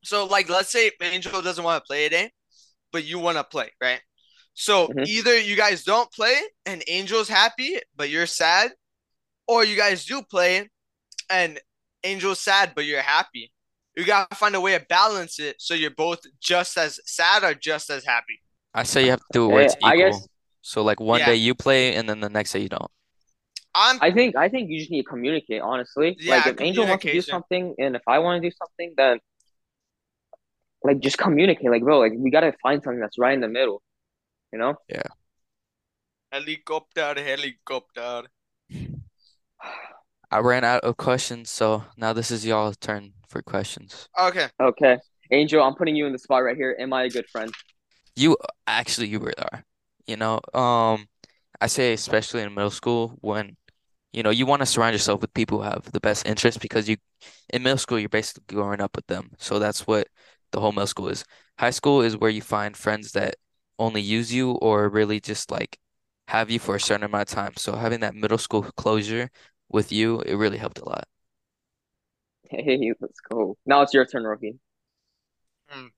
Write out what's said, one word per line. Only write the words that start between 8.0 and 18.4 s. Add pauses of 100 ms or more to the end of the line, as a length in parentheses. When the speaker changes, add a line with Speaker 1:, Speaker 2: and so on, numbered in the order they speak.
Speaker 1:
you're
sad, (760)
or
you
guys
do
play (600)
and (440)
Angel's
sad,
but
you're
happy. (420)
You
gotta
find
a
way
to
balance
it
so
you're
both (200)
just
as
sad
or
just
as
happy. (320)